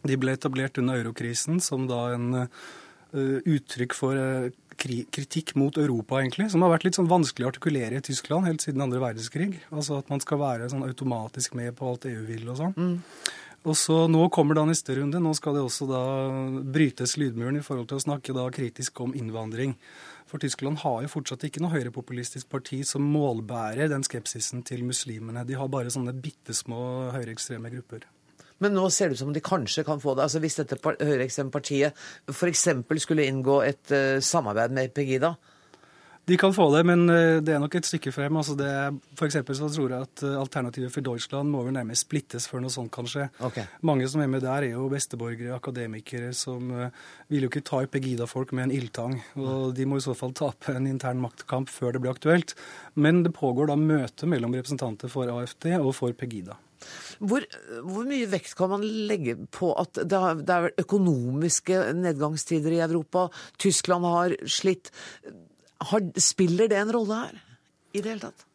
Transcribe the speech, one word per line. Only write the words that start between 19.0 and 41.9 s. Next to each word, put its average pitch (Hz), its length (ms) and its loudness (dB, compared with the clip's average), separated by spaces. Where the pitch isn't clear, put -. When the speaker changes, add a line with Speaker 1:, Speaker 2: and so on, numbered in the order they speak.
Speaker 1:
om 127 120 -4
innvandring. 113 640 -4
For - 140 -12
Tyskland 143 460 -4
har 120 180 0
jo 151 60 -6
fortsatt 135 340 -8
ikke 147 160 -8
noe 165 160 -2
høyrepopulistisk 123 760 -6
parti 135 380 -6
som 143 160 -2
målbærer 123 840 0
den 135 160 -2
skepsisen 120 600 -6
til 123 200 -6
muslimene. 117 600 -6
De 131 100 -6
har 135 120 -4
bare 131 240 -4
sånne 123 240 -4
bittesmå 127 960 -6
høyreekstreme 117 640 -8
grupper. 120 300 -14
Speaker 2:
Men 202 120 4
nå 190 160 4
ser 180 200 4
det 123 100 0
ut 135 60 -4
som 143 80 -2
de 151 80 -2
kanskje 156 440 0
kan 151 140 -2
få 135 160 0
det. 135 80 2
Altså 147 160 0
hvis 156 240 -2
dette - 180 -4
par-, 165 200 0
høyreekstreme 135 500 0
partiet 143 420 2
for 175 160 0
eksempel 156 540 2
skulle 151 260 4
inngå 135 400 4
et, - 240 -2
eh, 135 300 4
samarbeid 120 500 2
med 131 240 -2
Pegida? 143 420 2
Speaker 1:
De 180 100 6
kan 196 140 6
få 175 240 6
det, 165 100 8
men, 175 240 8
eh, 165 300 8
det 156 160 2
er 143 60 2
nok 147 160 0
et 165 80 0
stykke 156 280 -2
frem. 147 220 -2
Altså 147 220 -2
det 139 100 -2
er, 139 240 -2
for 156 140 -2
eksempel 143 260 -2
så 147 160 -2
tror 143 200 0
jeg 127 120 -4
at, - 220 -10
eh, 139 100 0
Alternativet 127 560 -4
for 151 100 -4
Deutschland 131 480 -4
må 139 140 0
vel 131 120 -2
nærmest 120 280 -2